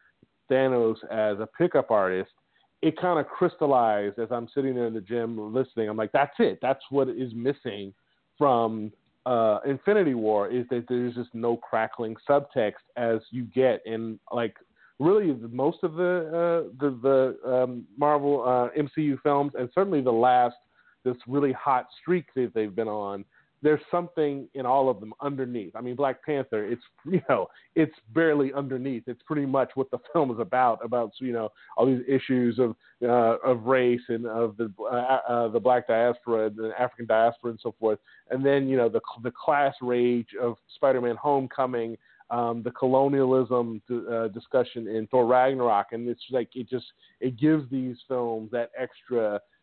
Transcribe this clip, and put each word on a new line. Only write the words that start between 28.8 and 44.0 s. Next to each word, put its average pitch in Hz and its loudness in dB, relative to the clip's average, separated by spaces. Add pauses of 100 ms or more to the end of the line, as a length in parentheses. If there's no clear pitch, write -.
It's 123 -12
pretty 143 -4
much 131 0
what 135 -2
the 120 -4
<laughs> - -10
film 143 2
is 110 -6
about, 117 0
about, 117 -2
you 127 -4
know, 113 -4 (240)
all 123 4
these 127 2
issues 127 2
of, 120 2 (300)
uh, 120 4
of 117 0
race 123 2
and 117 -4
of 113 -2
the, 110 -6
uh, 123 0
uh, 120 0
the 110 0
black 123 2
diaspora, 113 0
the 110 -8
African 120 -4
diaspora 117 2
and 113 -16
so 113 -6
forth. 110 0 (300)
And 131 -2
then, 139 4
you 131 0
know, 120 4
the, 113 0 (220)
the 120 -6
class 143 0
rage 123 0
of 120 -4 (180)
Spider-Man: 123 2
Homecoming, 127 -2 (360)
um, 117 -2
the 117 -6
colonialism, 131 2 (300)